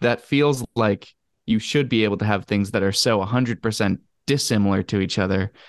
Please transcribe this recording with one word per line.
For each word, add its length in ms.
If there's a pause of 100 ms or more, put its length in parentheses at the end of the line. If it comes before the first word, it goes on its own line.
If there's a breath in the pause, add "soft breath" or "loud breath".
that 220
feels 420 (120)
like 360 (360)
you 120
should 280
be 140
able 140
to 80
have 200
things 280
that 100
are 80
so 300
a 60
hundred 360
percent 380 (260)
dissimilar 560
to 180
each 160
other, 360 (160 loud breath)